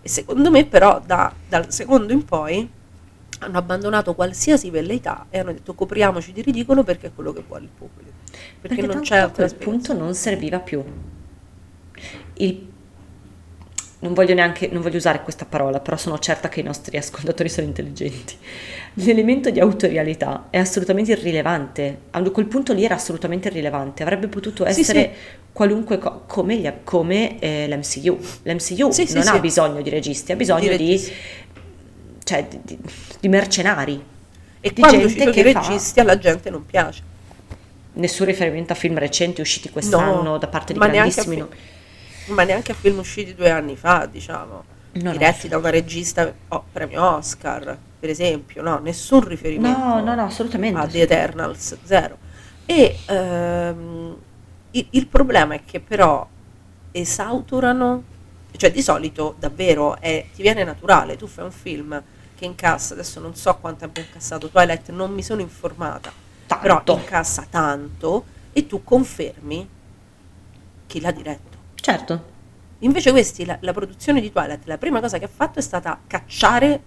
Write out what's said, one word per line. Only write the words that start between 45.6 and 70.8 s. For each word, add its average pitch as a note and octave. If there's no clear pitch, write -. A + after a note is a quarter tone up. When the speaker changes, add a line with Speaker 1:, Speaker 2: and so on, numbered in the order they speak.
Speaker 1:
regista, E3
oh, -
premio D#3
Oscar, C#3+
per D#3
esempio, D#3
no, D#3+
nessun E3+
riferimento F3+
Speaker 2:
No, A#3+
no, A#3
no, A3+
assolutamente, G3+
Speaker 1:
a D#3
The D3
Speaker 2:
assolutamente. E3
Speaker 1:
Eternals, D#3+
zero. F3
E, D#4+
ehm, F3
il, A#3+
il C4
problema F3+
è D3+
che -
però E3+
esautorano, B3
cioè F3+
di C4+
solito D#3
davvero D3+
è, D#3+
ti -
viene G#3
naturale, D#3
tu A#2
fai -
un F3+
film D3+
che -
incassa, F3
adesso E3+
non E3
so -
quanto E3
abbia D#3+
incassato D#3+
Twilight, E3+
non F#3+
mi G3
sono G#3+
informata, E3
Speaker 2:
Tanto. -
Speaker 1:
però F3+
incassa -
tanto D#3
e D4
tu G3+
confermi F3